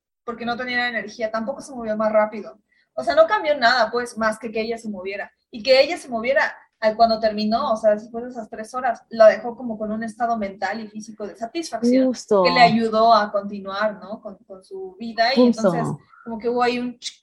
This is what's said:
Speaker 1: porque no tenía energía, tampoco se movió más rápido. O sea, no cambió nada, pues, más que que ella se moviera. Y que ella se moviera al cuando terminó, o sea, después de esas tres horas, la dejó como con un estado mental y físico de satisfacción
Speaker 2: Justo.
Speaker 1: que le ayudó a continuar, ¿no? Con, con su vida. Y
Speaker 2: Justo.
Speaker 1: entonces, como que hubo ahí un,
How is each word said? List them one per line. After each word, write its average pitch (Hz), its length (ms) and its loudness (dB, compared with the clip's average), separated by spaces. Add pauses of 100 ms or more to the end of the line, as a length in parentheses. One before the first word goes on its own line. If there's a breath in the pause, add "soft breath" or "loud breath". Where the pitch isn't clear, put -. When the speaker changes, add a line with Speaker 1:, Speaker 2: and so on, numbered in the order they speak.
(240)
Speaker 1:
porque 226 220 -10
no 233 100 -4
tenía 247 320 -4
energía, 220 420 -6
tampoco 226 320 -6
se 285 120 -16
movió 220 240 -6
más 214 160 0
rápido. 214 440 0 (360)
O - 100 -8
sea, 302 120 0
no 320 120 8
cambió 320 300 0
nada, 233 340 2
pues, 240 260 -6
más 220 220 -2
que 240 100 -10
que 220 120 -4
ella 226 160 -4
se 226 120 -14
moviera. 196 400 -10 (220)
Y 220 100 -14
que 262 200 4
ella 330 160 0
se 320 100 -16
moviera 254 340 0 (380)
al 220 160 0
cuando 226 240 4
terminó, 220 540 0
o - 20 -2
sea, 220 200 2
después 233 280 -10
de 247 60 -12
esas 240 200 -14
tres 220 240 -14
horas, 254 360 -4
la 226 180 8
dejó 233 300 2
como 226 200 -8
con 208 140 -6
un 220 120 -6
estado 233 340 -4
mental 196 420 -6
y 214 80 -12
físico 214 400 -14
de 175 80 -12
satisfacción 247 720 0
Speaker 2:
Justo. 214 360 2
Speaker 1:
que 175 80 4
le 254 100 6
ayudó 226 520 6
a 208 180 4
continuar, 202 680 -6
¿no? 190 220 -14
Con, 196 160 -18 (100)
con 190 160 -20
su 190 340 -16
vida. 233 360 -2
Y 247 140 6
Speaker 2:
Justo. 220 260 2
Speaker 1:
entonces, 151 220 -4 (280)
como 226 140 -12
que 233 100 -6
hubo 247 160 0
ahí 247 160 0
un, 247 180 -8 (260)